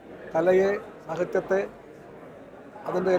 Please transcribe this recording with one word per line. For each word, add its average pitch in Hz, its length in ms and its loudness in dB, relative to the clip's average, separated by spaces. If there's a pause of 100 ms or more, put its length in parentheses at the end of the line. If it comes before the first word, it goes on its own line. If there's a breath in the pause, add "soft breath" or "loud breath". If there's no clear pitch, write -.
(340)
കലയെ, 185 360 6 (360)
സാഹിത്യത്തെ, 180 540 0 (1300)
അതിൻ്റെ 180 300 2